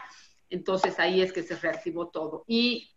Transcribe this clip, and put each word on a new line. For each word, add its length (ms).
Entonces, 480
ahí 240
es 100
que 100
se 140
reactivó 520
todo. 380
Y 500